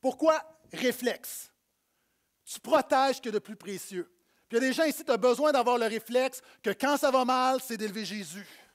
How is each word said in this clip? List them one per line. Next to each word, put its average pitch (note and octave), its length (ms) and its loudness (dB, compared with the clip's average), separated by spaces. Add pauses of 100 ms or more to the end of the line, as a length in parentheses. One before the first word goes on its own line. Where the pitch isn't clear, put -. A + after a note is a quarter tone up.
Pourquoi ? D4 420 2 (300)
Réflexe. A#3+ 760 -4 (920)
Tu - 160 -14
protèges C4+ 560 2
ce - 40 -12
qu'il A#3 120 -8
y - 20 -8
a G#3 40 0
de - 0 -
plus G#3 180 -10
précieux. F#3 540 -10 (380)
Puis A#3 100 0
il A#3+ 40 2
y C4 40 0
a - 20 2
des C4 40 0
gens D#4+ 120 2
ici, D4+ 200 -2
tu - 60 -4
as A#3+ 60 4
besoin B3+ 360 2
d'avoir B3 260 2
le A3+ 80 0
réflexe A#3+ 560 -2 (200)
que - 80 -2
quand C#4 260 0
ça C#4 140 2
va B3+ 140 4
mal, B3+ 360 2
c'est A#3 160 -10
d'élever G#3+ 280 -8
Jésus. F#3+ 420 -12 (280)